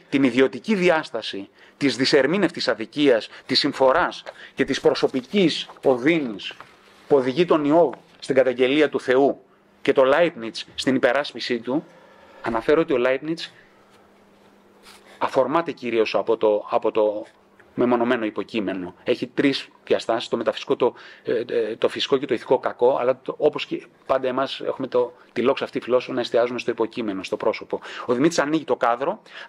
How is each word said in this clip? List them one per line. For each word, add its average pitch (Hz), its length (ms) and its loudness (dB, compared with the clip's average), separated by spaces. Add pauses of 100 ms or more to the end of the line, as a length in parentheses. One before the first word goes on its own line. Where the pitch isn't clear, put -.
την 135 140 0
ιδιωτική 131 520 0
διάσταση 156 720 -2 (280)
της 131 200 0
δυσερμήνευτης 139 720 2
αδικίας, 117 600 0 (180)
της 127 120 0
συμφοράς 135 640 2 (320)
και 135 100 -2
της 127 160 -4
προσωπικής 147 880 0 (160)
οδύνης 127 680 0 (540)
που 147 80 6
οδηγεί 131 280 2
τον 170 200 2
Ιώβ 147 300 4 (240)
στην - 160 -4
καταγγελία 131 540 4
του 135 120 -2
Θεού 131 420 2 (400)
και 139 100 0
τον 135 140 6
Λάιπνιτς 135 680 0
στην 131 200 0
υπεράσπιση 123 640 0
του, 127 260 -4 (580)
αναφέρω 117 380 0
ότι 160 120 0
ο 131 40 2
Λάιπνιτς 135 560 -2 (1700)
αφορμάται 139 540 0
κυρίως 113 420 0
από 110 220 0
το, 107 340 2
από 117 200 0
το 107 360 -2 (480)
μεμονωμένο 120 500 0
υποκείμενο. 95 680 -6 (100)
Έχει 123 220 -2
τρεις - 420 -2 (160)
διαστάσεις, 113 440 -2
το 127 80 -2
μεταφυσικό, 113 400 -2
το, 120 180 0 (300)
ε, 120 220 -2
ε, 113 300 -4
το 117 120 0
φυσικό 117 280 -2
και 135 100 -4
το 123 80 0
ηθικό 120 240 0
κακό, 120 420 0
αλλά 127 200 0
το, - 180 -10
όπως 147 280 -2
και - 200 -10 (200)
πάντα 131 220 0
εμάς 131 320 -4
έχουμε 127 260 -6
το, 123 260 -2 (200)
τη 117 100 -4
λόξα 131 220 0
αυτή 123 160 -6
φιλόσοφο 123 320 -2
να 127 80 -4
εστιάζουμε 120 380 0
στο 120 120 -4
υποκείμενο, 107 520 -4
στο - 140 -6
πρόσωπο. - 440 -4 (260)
Ο 123 60 0
Δημήτρης 143 260 2
ανοίγει 147 260 -2
το 123 120 -2
κάδρο 131 460 -2 (260)